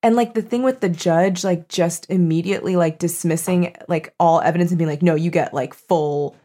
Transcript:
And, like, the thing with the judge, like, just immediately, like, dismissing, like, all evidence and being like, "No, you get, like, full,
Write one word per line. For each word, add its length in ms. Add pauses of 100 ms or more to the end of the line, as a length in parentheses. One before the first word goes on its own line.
And, 140
like, 180
the 80
thing 220
with 160
the 80
judge, 560
like, 240
just 420
immediately, 680
like, 220
dismissing, 760 (140)
like, 280
all 220
evidence 320
and 60
being 120
like, 120
"No, 120
you 160
get, 240
like, 200
full, 720